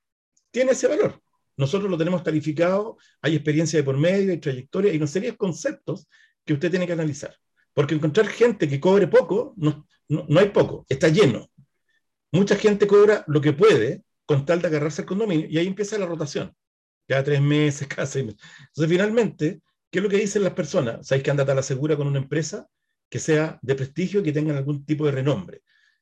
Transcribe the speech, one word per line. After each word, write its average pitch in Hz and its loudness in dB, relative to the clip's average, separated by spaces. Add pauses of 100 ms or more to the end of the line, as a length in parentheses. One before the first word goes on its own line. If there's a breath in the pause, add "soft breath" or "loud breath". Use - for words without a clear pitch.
(500)
tiene 254 2
ese 247 0
valor. - 0 (360)
Nosotros 190 -2
lo 170 -2
tenemos 170 -2
calificado, 170 -2 (240 soft breath)
hay 156 0
experiencia 156 0
de 143 2
por 135 -2
medio, 185 2
hay 160 -2
trayectoria, 147 -2
hay 165 0
una 151 0
serie 214 -4
de - -18
conceptos - -6 (360 soft breath)
que 156 -2
usted 160 -2
tiene 180 0
que 175 -4
analizar. 156 -6 (380)
Porque 143 0
encontrar 160 2
gente 226 0
que 139 -2
cobre 190 4
poco, 220 2
no, 151 -2 (220)
no, - -2
no 160 4
hay 196 4
poco, - 0
está 147 2
lleno. 156 2 (840)
Mucha 196 4
gente 208 2
cobra 208 6
lo 147 2
que 143 2
puede 147 2 (200)
con 139 0
tal 175 2
de 180 -2
agarrarse 156 -2
al 156 -12
condominio 185 -2
y 151 -2
ahí 170 0
empieza 202 -6
la 190 -2
rotación. 160 -8 (520)
Cada 135 0
tres 143 2
meses, 147 0
<laughs> - -12
cada 170 -4
seis 139 -6
meses. 107 -12 (280 loud breath)
Entonces, 156 -2
finalmente, 196 0 (300)
¿qué 175 -4
es 185 0
lo 208 -2
que 196 0
dicen 208 0
las 175 -2
personas? 147 -4
"¿Sabéis 135 0
que 151 0
ándate 139 0
a 135 0
la 131 0
segura 147 -2
con 143 -2
una 139 -2
empresa 156 -6 (420)
que - -10
sea 156 0
de 131 -4
prestigio 175 -4
y - -2
que 151 -2
tengan 151 -2
algún 139 -4
tipo 151 -2
de 143 2
renombre?". 131 -4 (420)